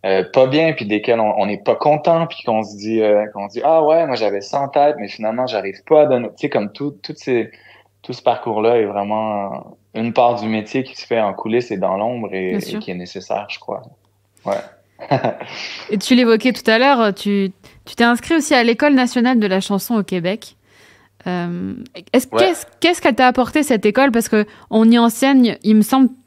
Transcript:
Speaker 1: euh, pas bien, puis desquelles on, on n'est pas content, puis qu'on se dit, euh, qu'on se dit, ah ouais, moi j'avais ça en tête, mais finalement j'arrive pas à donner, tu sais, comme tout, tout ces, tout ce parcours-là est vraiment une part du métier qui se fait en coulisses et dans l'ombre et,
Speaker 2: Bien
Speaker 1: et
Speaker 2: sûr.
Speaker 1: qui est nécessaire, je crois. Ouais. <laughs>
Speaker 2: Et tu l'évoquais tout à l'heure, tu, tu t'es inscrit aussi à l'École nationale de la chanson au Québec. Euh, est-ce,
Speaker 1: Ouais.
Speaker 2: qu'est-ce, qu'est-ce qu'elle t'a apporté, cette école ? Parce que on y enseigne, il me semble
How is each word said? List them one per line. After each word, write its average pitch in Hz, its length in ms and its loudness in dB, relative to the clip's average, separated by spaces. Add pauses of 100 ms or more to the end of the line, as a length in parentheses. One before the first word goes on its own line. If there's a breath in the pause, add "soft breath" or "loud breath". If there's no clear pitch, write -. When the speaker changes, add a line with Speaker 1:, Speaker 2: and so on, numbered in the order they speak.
Speaker 1:
euh, 95 260 2
pas 131 140 6
bien, 156 260 0
puis 113 140 -6
desquelles 107 340 0
on, 107 200 0
on 98 60 2
n'est 104 160 -4
pas 120 120 0
content, 160 520 0
puis - 200 -14
qu'on 110 160 -2
se 101 160 -12
dit, 110 240 -2
euh, 104 320 2
qu'on 101 160 -10
se - 40 -20
dit, 117 80 -8
ah 160 220 2
ouais, 160 220 2
moi 127 100 -4
j'avais 101 240 -2
ça 139 200 -6
en 139 80 -4
tête, 147 300 2
mais 101 100 -10
finalement 113 380 -4
j'arrive 98 380 -6
pas 156 180 4
à 147 40 4
donner, 123 220 0
tu - 100 -14
sais, 147 100 -6
comme 104 240 -4
tout, 143 200 -8 (100)
tout - 140 -16
ces, 120 340 -2 (500 soft breath)
tout - 140 -14
ce - 80 -18
parcours-là 117 560 0
est 107 80 2
vraiment 104 920 -6 (160)
une 113 220 -6
part 120 260 2
du 110 80 -6
métier 110 360 -4
qui - 140 -16
se - 60 -18
fait 117 160 -2
en 101 140 -2
coulisses 117 360 -4
et 107 60 -4
dans 92 220 -2
l'ombre 110 340 -6
et, 92 180 -4
Speaker 2:
Bien 107 80 -4
Speaker 1:
et - 40 -4
Speaker 2:
sûr. 104 160 -8
Speaker 1:
qui 101 140 -12
est - 20 -8
nécessaire, 92 560 -8
je - 80 -12
crois. - 240 -12 (640)
Ouais. 98 80 -2 (560)
<laughs> - 800 -6
Speaker 2:
Et 214 80 -2
tu 254 160 0
l'évoquais 240 400 2
tout - 160 -4
à 220 80 4
l'heure, 240 360 2
tu, 196 380 -2 (320 soft breath)
tu - 100 -20
t'es 233 100 2
inscrit 240 320 0
aussi 302 180 0
à 247 80 4
l'École 240 320 2
nationale 247 440 2
de 208 80 0
la 190 140 0
chanson 202 360 -4
au 208 60 0
Québec. 180 540 -6 (680 soft breath)
Euh, 175 480 -6 (400)
est-ce, 262 140 2
Speaker 1:
Ouais. 220 100 -2
Speaker 2:
qu'est-ce, 370 280 2 (140)
qu'est-ce 339 220 0
qu'elle 285 140 2
t'a 254 100 4
apporté, 254 360 2
cette 240 220 0
école ? 254 280 4
Parce 226 180 0
que 214 160 2 (240 loud breath)
on 220 200 6
y 240 80 6
enseigne, 233 640 4
il 214 140 4
me 214 60 6
semble 262 260 4 (180)